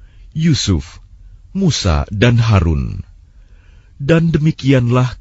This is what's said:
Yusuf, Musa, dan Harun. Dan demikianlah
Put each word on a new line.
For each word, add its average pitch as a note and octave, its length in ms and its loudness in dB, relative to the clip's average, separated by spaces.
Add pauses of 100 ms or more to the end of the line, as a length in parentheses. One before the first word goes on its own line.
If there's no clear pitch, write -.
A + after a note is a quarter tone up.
(360)
Yusuf, B2 640 -2 (560)
Musa, G2 560 -2
dan A#2 240 2
Harun. D#2+ 640 0 (960)
Dan E3 320 2
demikianlah C3 920 0